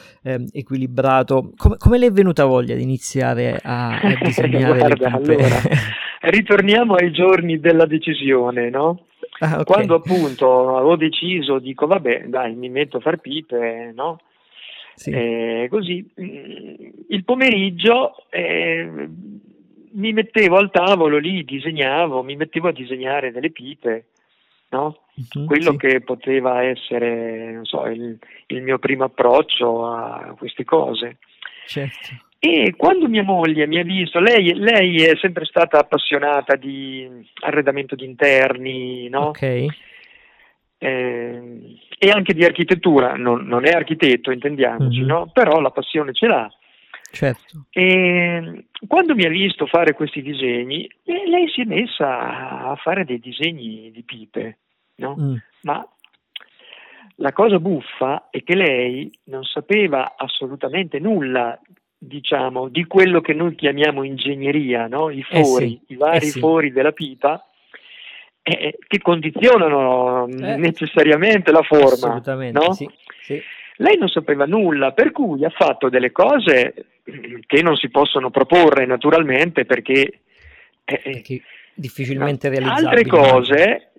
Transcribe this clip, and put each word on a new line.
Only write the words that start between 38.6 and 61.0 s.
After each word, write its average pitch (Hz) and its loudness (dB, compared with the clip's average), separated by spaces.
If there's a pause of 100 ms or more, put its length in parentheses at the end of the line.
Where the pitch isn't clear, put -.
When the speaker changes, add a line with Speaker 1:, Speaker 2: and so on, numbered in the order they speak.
Speaker 2:
no? 139 -2
Speaker 1:
Ok. 131 -4 (1120)
Speaker 2:
Ehm, 120 -8 (200)
e 196 4
anche 202 2
di 170 4
architettura, 160 2
non, 123 0
non 123 0
è 156 6
architetto, 156 0
intendiamoci, 127 -2
Speaker 1:
Mhm. 131 -2
Speaker 2:
no? 170 -2
Però 165 4
la 139 0
passione 143 -4
ce 220 0
l'ha. 123 0 (640)
Speaker 1:
Certo. - -6
Speaker 2:
E 175 0 (220)
quando 330 2
mi 190 2
ha 160 2
visto 180 -2
fare 160 2
questi 147 -6
disegni, 131 -6 (160)
eh, 370 -6
lei 339 2
si 254 -6
è 247 -2
messa 131 -6
a 139 -6
fare 185 -4
dei 127 -6
disegni 117 -10
di 117 -20
pipe, 110 -14 (360)
no? 139 -10
Speaker 1:
Mm. 139 -4 (280)
Speaker 2:
Ma 151 -6 (1300)
la 139 -6
cosa 202 4
buffa 151 -4
è - -10
che 175 -2
lei 131 -2 (140)
non 135 -12
sapeva 147 -2
assolutamente 139 -8
nulla, 131 -2 (380)